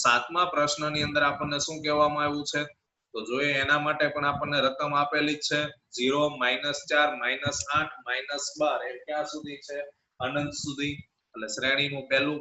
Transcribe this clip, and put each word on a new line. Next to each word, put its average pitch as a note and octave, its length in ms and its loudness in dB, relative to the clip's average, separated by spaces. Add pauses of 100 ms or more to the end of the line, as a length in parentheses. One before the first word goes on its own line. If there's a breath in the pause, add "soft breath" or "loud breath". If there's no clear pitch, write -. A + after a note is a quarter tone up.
સાતમા D3 500 4
પ્રશ્નની D3+ 540 0
અંદર D3 200 2
આપણને C#3+ 380 -2
શું D#3 200 -6
કહેવામાં D3 400 4
આવ્યું D3 260 -2
છે? D3 100 0 (500)
તો A2+ 60 -8 (120)
જોઈએ C#3+ 220 2 (120)
એના D3 220 4
માટે D3+ 280 2
પણ D3 160 0
આપણને C#3+ 360 0
રકમ C#3+ 340 0
આપેલી D3 400 2
જ - 80 -4
છે, D3 120 0 (360)
ઝીરો, C3+ 280 2 (180)
માઇનસ C3 380 0 (100)
ચાર, D3 200 4 (120)
માઇનસ C3+ 380 -2 (180)
આઠ, D#3 180 -2 (120)
માઇનસ C3+ 380 -4 (140)
બાર, C#3 200 2 (100)
એ - 20 -6 (140)
ક્યાં D3+ 260 -2
સુધી D3 340 -10
છે? C#3+ 140 -8 (460)
અનંત D3 280 -2 (100)
સુધી. C#3+ 320 -4 (400)
એટલે G#2+ 200 -8
શ્રેણીનું C#3 560 0
પહેલું C#3+ 300 2